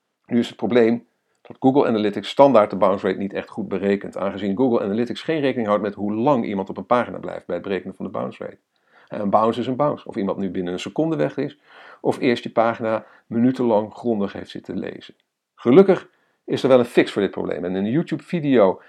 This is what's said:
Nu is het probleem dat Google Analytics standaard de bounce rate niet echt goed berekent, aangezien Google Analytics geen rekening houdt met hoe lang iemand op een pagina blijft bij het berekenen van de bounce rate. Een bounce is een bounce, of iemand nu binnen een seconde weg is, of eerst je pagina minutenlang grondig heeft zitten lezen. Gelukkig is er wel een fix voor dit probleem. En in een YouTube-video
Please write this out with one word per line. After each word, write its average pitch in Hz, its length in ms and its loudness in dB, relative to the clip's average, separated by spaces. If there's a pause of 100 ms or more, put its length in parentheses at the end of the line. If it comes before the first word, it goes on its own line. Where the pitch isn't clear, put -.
(260)
Nu 120 140 0
is 113 80 0
het - 100 -18
probleem 117 500 2 (340)
dat - 180 -20
Google 135 280 4
Analytics 104 420 -2
standaard 120 400 6
de 101 60 -8
bounce 98 320 2
rate 95 120 -2
niet 98 140 -6
echt - 160 -8
goed 101 180 -10
berekent, 98 500 -2
aangezien 98 400 -4
Google 135 240 2
Analytics 107 400 -4
geen 160 180 -4
rekening 127 280 -2
houdt 104 160 2
met 101 100 -4
hoe 104 200 -6
lang 117 320 0
iemand 98 240 -6
op 95 80 -12
een 95 80 -10
pagina 110 320 -2
blijft 90 280 -10
bij 90 100 -6
het 85 100 -8
berekenen 95 300 -6
van 98 100 -12
de 95 60 -10
bounce - 320 -8
rate. - 140 -14 (500)
Een 104 220 -6
bounce 110 300 0
is 113 80 -6
een 127 80 -4
bounce, 135 320 -4
of - 80 -14
iemand 98 220 -4
nu 98 120 -4
binnen 90 240 -6
een 90 60 -6
seconde 156 360 -4
weg 147 220 -4
is, 143 220 -6 (420)
of - 180 -2
eerst 120 240 0
je - 60 -10
pagina 113 560 -2 (220)
minutenlang 117 640 0
grondig 104 400 -4
heeft - 160 -14
zitten - 300 -10
lezen. - 340 -10 (420)
Gelukkig 175 540 6 (360)
is - 180 -4
er 135 60 4
wel 127 100 8
een 120 60 2
fix - 260 2
voor 107 100 -2
dit 95 100 0
probleem. 87 340 0
En 92 100 -4
in 98 100 -2
een 107 60 -2
YouTube-video 143 960 2